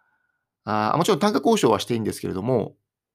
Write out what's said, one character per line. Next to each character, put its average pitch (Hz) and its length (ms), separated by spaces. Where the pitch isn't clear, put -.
あ 107 320
ー、 - 20
も 160 60
ち 214 80
ろ 175 60
ん - 20
単 208 140
価 - 60
交 226 180
渉 123 120
は 101 120
し - 40
て 123 100
い - 20
い - 20
ん 107 60
で 95 80
す - 80
け 98 80
れ 90 40
ど 92 100
も、 117 340